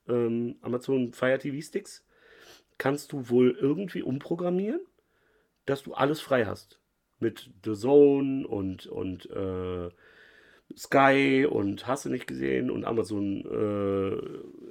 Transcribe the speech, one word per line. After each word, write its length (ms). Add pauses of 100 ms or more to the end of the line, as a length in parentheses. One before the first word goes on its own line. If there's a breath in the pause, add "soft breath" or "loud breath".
ähm, 540
Amazon 500
Fire 260
T 140
V 140
Sticks, 380 (720 soft breath)
kannst 360
du 180
wohl 280
irgendwie 440
umprogrammieren, 760 (880)
dass 180
du 100
alles 260
frei 260
hast. 320 (420)
Mit 300 (140)
The 100
Zone 720
und, 400
und, 440
äh, 580 (880 soft breath)
Sky 720
und 380
hast 200
du 40
nicht 160
gesehen 440
und 140
Amazon, 600
äh, 960 (300)